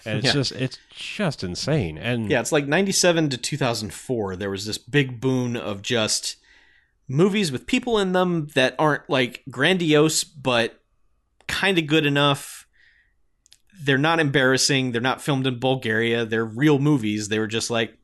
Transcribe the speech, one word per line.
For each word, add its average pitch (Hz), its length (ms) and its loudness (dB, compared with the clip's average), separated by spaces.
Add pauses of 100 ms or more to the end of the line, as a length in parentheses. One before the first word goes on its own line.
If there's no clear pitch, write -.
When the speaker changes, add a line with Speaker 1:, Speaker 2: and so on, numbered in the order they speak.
Speaker 1:
and 107 140 -4
it's 110 80 -2
Speaker 2:
Yeah. 120 80 2
Speaker 1:
just, 139 180 -2
it's - 260 -6 (120)
just - 520 -6
insane. 90 540 -2
And 117 340 -4
Speaker 2:
Yeah, 127 100 2
it's - 120 -6
like 147 140 2
ninety-seven 170 640 2
to 127 80 -4
two - 180 -6
thousand 113 380 -4
four, 101 420 -4
there 98 140 -6
was 98 160 -6
this 104 100 -6
big 127 460 -2
boon 127 340 0
of 98 240 -8
just 107 560 -2 (720)
movies 185 440 2
with 120 160 -8
people 247 320 0
in 190 120 0
them 180 440 0
that 131 240 2
aren't, 151 280 0
like, 131 400 -2
grandiose, 156 760 2
but 123 580 -2 (640)
kinda 185 340 0
good 156 240 2
enough. 143 640 0 (1160)
They're 139 160 2
not 160 220 2
embarrassing. 131 720 2
They're 117 100 -2
not 127 220 -2
filmed 135 240 -2
in 123 140 -4
Bulgaria. 117 640 0
They're 113 200 -2
real 131 360 2
movies. 110 480 0
They 107 100 -2
were 110 80 0
just 107 240 -4
like, 117 340 -2